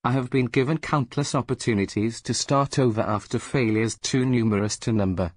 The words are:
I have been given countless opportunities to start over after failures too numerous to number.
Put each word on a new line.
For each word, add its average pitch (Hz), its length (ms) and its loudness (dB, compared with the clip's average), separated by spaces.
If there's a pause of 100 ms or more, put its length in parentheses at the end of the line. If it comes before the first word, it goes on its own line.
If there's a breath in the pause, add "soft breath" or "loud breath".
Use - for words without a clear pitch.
I 123 80 0
have 127 180 0
been 131 160 2
given 139 320 0
countless 147 580 -2
opportunities 113 840 -2
to 120 120 -4
start 139 460 0
over 113 220 2
after 107 360 -2
failures 113 640 0
too 131 240 0
numerous 110 560 2
to 117 140 0
number. 95 440 0